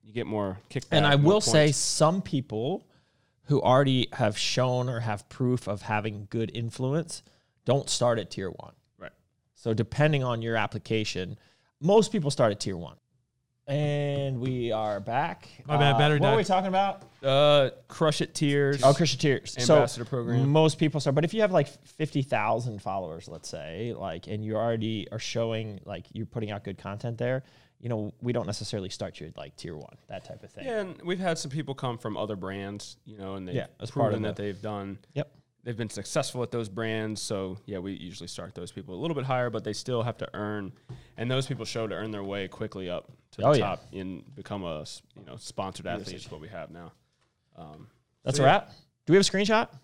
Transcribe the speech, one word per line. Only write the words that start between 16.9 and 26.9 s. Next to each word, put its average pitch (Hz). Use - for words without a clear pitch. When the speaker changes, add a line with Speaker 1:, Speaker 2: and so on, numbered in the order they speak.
Speaker 1:
Uh, 139
Crush -
It -
tiers. 143
Speaker 2:
Oh, 139
Crush 143
It 131
tiers. -
So 151
Speaker 1:
Ambassador 120
program. 123
Speaker 2:
most 156
people 156
start, 135
but 151
if 170
you 220
have, 208
like, 147
fifty 147
thousand 113
followers, 90
let's -
say, 82
like, 85
and 107
you 107
already 110
are 110
showing, 110
like, 95
you're 113
putting 107
out 104
good 98
content 110